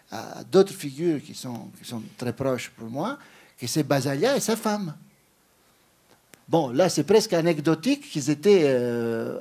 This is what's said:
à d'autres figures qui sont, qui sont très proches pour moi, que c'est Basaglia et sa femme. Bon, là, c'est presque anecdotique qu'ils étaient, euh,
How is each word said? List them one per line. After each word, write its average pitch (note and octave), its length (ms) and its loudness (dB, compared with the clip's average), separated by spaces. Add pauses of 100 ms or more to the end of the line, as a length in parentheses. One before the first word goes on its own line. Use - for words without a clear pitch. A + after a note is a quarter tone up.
(100)
à - 340 -12
d'autres F3+ 300 4
figures D3 480 -4
qui - 120 -16
sont, A#2+ 440 -12
qui - 100 -20
sont A2+ 140 -10 (160)
très A#2+ 140 -4
proches C3 440 -4
pour A2+ 120 -14
moi, F3 300 -6 (380)
que B2+ 100 -10
c'est D3+ 180 0
Basaglia C#3+ 520 0
et - 40 0
sa A3 160 -2
femme. G#3 380 -4 (1500)
Bon, C#3 220 2
là, D#3+ 220 2
c'est D3 140 0
presque G3+ 280 4
anecdotique E3 760 0
qu'ils C#3 180 -6
étaient, D#3+ 360 6
euh, A#2+ 760 0